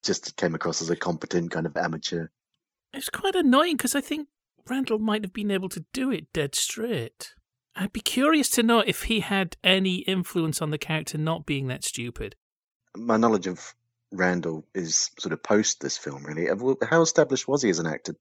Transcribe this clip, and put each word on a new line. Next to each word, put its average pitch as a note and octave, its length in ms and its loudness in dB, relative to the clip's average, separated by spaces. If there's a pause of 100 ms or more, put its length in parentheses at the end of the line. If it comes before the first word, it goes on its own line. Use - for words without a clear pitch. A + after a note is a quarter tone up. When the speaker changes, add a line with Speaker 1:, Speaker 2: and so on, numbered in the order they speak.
Speaker 1:
Just - 340 -4
came E2 180 0
across E2 260 -2
as E2 100 -4
a F2 60 2
competent E2+ 540 -2
kind E2 160 -2
of D2 100 -4
amateur. D#2+ 520 -4 (640)
Speaker 2:
It's - 180 -8
quite G4 240 -2
annoying, D#4 420 6
'cause - 180 -2
I C#4 60 2
think D4 280 -6 (400)
Randall B3+ 300 -2
might G#3+ 240 0
have F#3 100 -8
been G#3 180 -4
able F#3+ 200 -2
to E3 220 -10
do C4+ 180 -2
it D#3+ 220 -4
dead C#3+ 220 -2
straight. - 800 -4 (400)
I'd - 180 -4
be - 80 -6
curious C#4+ 500 2
to A#3+ 120 2
know A#3 180 6
if - 240 0
he G#3+ 160 2
had F#3+ 440 -2
any F#3+ 360 4
influence F3 600 0
on D#3 100 -2
the D3+ 80 -2
character D#3 400 -4
not D#3+ 280 -2
being C#3 220 -2
that B2+ 160 -6
stupid. A#2 520 -6 (600)
Speaker 1:
My A2+ 200 2
knowledge A2 300 4
of - 280 -8 (380)
Randall F2 640 0
is E2 440 -2
sort E2+ 140 -4
of D#2 100 -6
post - 380 2
this C#2 160 -6
film, C#2 280 -10
really. D2+ 240 -4 (400)
How E3 140 6
established C#3+ 460 4
was C#3 140 2
he A2+ 80 4
as E2 80 2
an E2 80 -2
actor? D#2 340 -4